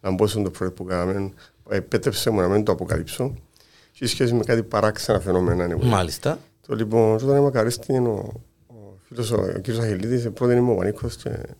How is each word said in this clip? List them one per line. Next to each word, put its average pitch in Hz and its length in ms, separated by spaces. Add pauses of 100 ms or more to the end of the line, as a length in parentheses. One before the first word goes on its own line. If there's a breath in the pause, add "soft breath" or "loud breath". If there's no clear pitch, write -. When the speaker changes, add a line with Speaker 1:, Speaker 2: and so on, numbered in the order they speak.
Speaker 1:
να 98 100
μπω 98 160
σε 104 140
το 95 180
project 92 160
που - 80
κάναμε. 92 480 (380 loud breath)
Επέτρεψε 104 600
μου 107 100
να 90 80
μην 101 160
το 104 80
αποκαλύψω. 90 600 (580 soft breath)
Και - 160
σχέση 120 260
με 117 100
κάτι 113 200
παράξενα 107 560
φαινόμενα, 90 480
anyway. 85 160
Speaker 2:
Μάλιστα. 107 560 (280)
Speaker 1:
Το, 131 80
λοιπόν, 110 380
όταν 131 240
είμαι 143 140
καρίστηκε 120 480
ο, 110 340 (340)
ο - 60 (340)
φίλος, 117 240
ο, 104 100 (140)
ο 95 40
κύριος 113 240
Αχιλίδης, 113 420
ε, 113 40
πρότεινε 123 320
μου 123 100
ο 107 40
Πανίκος 104 400
και - 140 (300)